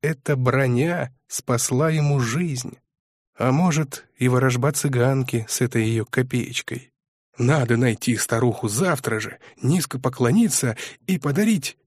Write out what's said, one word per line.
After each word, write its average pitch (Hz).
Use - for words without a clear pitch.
Эта 151
броня 131
спасла 127
ему 147
жизнь. 127
А 127
может, 156
и 123
ворожба 127
цыганки 127
с -
этой 120
ее 113
копеечкой. -
"Надо 120
найти 117
старуху 113
завтра 131
же, -
низко 147
поклониться 127
и 190
подарить 185